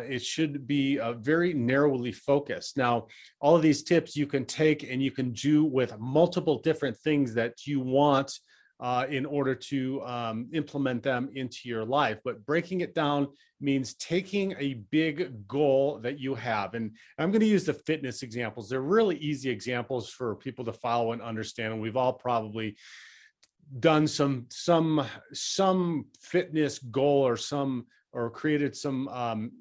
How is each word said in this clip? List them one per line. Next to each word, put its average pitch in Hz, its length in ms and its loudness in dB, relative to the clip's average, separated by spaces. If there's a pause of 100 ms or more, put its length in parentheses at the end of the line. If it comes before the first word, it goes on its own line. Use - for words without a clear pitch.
it 127 160 -6
should 143 420 -4
be, 139 320 2
uh, 117 140 -2
very 156 420 0
narrowly 131 600 2
focused. 139 640 -2
Now, 120 300 2 (340)
all 151 160 8
of 165 40 6
these 151 220 4
tips 165 320 2
you 147 100 2
can 131 200 -2
take 151 440 0
and 127 140 -2
you 135 80 0
can 123 220 -4
do 151 320 4
with 127 340 0
multiple 151 600 2
different 147 360 -2
things 143 380 0
that 117 340 -2
you 143 140 -2
want, 139 580 2 (400)
uh, 123 300 -2
in 139 160 -2
order 139 280 0
to, 131 520 -4
um, 120 480 -4
implement 139 500 -2
them 131 300 -2
into 127 340 -8
your 113 160 -4
life. 120 400 0
But 110 220 -6
breaking 170 340 -2
it 175 160 -6
down 143 320 2 (320)
means 139 360 -2
taking 190 600 -2
a 139 180 -4 (160)
big 151 540 -2
goal 139 540 2
that 120 180 -4
you 135 180 -4
have. 110 380 -2
And 113 220 -6 (220)
I'm 170 160 0
gonna 220 100 4
use 214 220 4
the 151 80 0
fitness 139 500 -4
examples. 113 460 -8
They're 131 120 -2
really 185 360 2
easy 139 320 -4
examples 123 600 -4
for 113 280 -6
people 123 260 -10
to 113 100 -6
follow 117 380 0
and 117 100 -6
understand. 110 520 -6
And 110 80 -6
we've 110 160 -4
all 127 160 2
probably 110 640 -4 (1000)
done 151 300 6
some, 139 420 0
some, 160 560 2 (280)
some 180 720 0 (160)
fitness 156 580 0
goal 139 480 2
or 117 80 2
some, 135 520 -4 (260)
or 120 160 -2
created 143 460 0
some, 135 320 -4
um, 117 420 -4 (120)